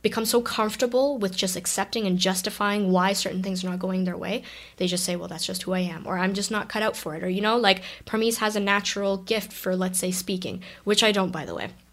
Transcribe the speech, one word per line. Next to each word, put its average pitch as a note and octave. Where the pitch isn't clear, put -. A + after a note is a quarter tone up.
become A3
so A#3+
comfortable B3
with F#3+
just F#3
accepting G3+
and F3+
justifying G3+
why F3+
certain F#3+
things F#3
are F#3
not F3+
going F#3
their F3+
way. G3+
They F#3
just F3+
say, F3
"Well, F3+
that's E3+
just F#3
who F#3
I F#3
am," E3+
or, F#3
"I'm F#3
just G3+
not G#3
cut G#3+
out G#3+
for D#3
it," E3+
or, F3+
you F#3
know, G#3+
like, F#3+
Parmees A3+
has G#3+
a G#3
natural G3
gift G3+
for, F#3
let's F#3
say, F#3
speaking, F#3
which G#3
I A3
don't, F#3+
by D#3
the F2+
way. -